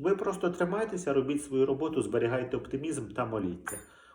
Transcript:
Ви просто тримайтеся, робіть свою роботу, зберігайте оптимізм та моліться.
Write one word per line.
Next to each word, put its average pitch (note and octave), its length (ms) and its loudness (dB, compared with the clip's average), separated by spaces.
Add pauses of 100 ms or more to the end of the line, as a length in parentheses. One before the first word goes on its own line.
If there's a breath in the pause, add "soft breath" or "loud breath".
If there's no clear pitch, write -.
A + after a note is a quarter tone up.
Ви F#3 160 4
просто F#3+ 340 0
тримайтеся, F3+ 600 0
робіть C#3 320 2
свою C3+ 220 4
роботу, C#3 360 0
зберігайте A#2 540 0
оптимізм C3+ 520 -4
та B2 160 -2
моліться. F#2+ 540 -4 (360 loud breath)